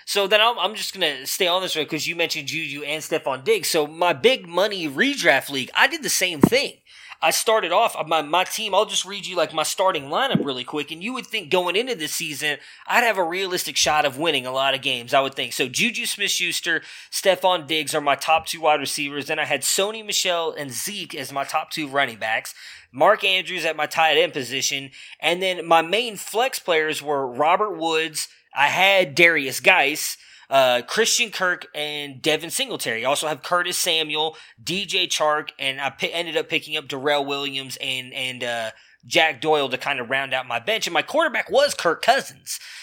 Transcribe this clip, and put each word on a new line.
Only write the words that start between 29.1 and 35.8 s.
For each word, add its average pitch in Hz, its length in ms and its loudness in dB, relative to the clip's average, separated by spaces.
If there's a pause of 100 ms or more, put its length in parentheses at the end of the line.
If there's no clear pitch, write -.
Darius 160 440 4
Geis, 151 580 4 (320)
uh, 127 340 6
Christian 220 460 0
Kirk, 180 460 -2
and 147 460 -8
Devin 156 280 0
Singletary. 143 560 -4
I 127 40 2
also 147 180 0
have 151 160 -6
Curtis 175 340 0
Samuel, 156 600 0 (260)
D 185 220 -4
J 180 200 0
Chark, 151 440 0 (100)
and 135 200 -2
I 139 100 -2